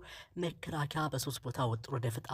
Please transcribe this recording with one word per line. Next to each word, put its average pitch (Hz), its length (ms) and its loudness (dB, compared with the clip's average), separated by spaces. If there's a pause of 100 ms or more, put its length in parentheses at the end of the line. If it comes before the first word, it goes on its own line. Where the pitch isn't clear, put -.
(360)
መከላከያ 156 720 0
በሶስት 135 340 -2
ቦታ 131 260 2
ወጥሮ 117 320 0
ደፈጣ 117 340 0